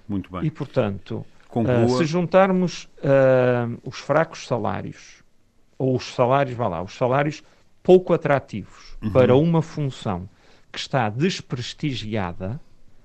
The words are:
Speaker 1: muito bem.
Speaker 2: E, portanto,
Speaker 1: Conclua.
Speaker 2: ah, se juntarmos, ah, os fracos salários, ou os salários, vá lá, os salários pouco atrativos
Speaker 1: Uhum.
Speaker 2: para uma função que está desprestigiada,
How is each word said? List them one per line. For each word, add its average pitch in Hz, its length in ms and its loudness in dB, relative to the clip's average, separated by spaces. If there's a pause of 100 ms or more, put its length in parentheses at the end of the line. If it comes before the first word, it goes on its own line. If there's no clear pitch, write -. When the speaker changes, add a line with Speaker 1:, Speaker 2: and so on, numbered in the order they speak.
Speaker 1:
muito 101 220 -6
bem. 90 140 -8
Speaker 2:
E, 156 60 0
portanto, 110 720 -6 (240)
Speaker 1:
Conclua. 117 360 0
Speaker 2:
ah, 120 40 2
se 127 160 2
juntarmos, 180 840 0 (140)
ah, 127 680 4 (160)
os - 140 -12
fracos - 480 -2
salários, 101 760 -6 (560)
ou 131 180 0
os - 180 -8
salários, 127 420 2
vá 117 120 -2
lá, 90 140 -4
os 92 120 -12
salários 139 480 -2 (400)
pouco 185 300 6
atrativos 143 920 -2
Speaker 1:
Uhum. 107 80 -4
Speaker 2:
para 123 240 6
uma 160 280 4
função 113 680 -6 (420)
que - 80 -14
está 123 300 -2
desprestigiada, 110 1500 -6 (440)